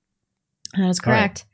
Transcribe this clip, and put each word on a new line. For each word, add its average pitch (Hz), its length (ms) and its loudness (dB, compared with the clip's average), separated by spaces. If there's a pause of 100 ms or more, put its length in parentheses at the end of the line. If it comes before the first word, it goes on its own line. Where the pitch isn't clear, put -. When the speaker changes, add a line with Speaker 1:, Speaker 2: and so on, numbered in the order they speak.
(760)
Speaker 1:
That 190 120 2
is 180 160 0
Speaker 2:
All 226 60 2
right. 220 80 4
Speaker 1:
correct. 202 340 -2